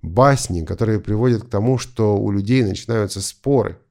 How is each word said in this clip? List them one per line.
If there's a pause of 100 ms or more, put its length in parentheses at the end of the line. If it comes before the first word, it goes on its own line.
Басни,
которые
приводят
к
тому,
что
у
людей
начинаются
споры. (120)